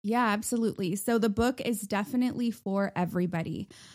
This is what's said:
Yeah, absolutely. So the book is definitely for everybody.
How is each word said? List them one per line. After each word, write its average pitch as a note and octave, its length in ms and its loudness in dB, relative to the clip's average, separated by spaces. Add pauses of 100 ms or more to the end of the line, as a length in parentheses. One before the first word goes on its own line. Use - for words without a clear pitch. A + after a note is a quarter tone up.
Yeah, A#3 240 2
absolutely. G#3+ 680 0
So A#3 220 2
the A3 100 4
book A3+ 320 2
is A#3 220 -2
definitely A#3 680 0
for G3 460 -2
everybody. F3 720 -2 (260)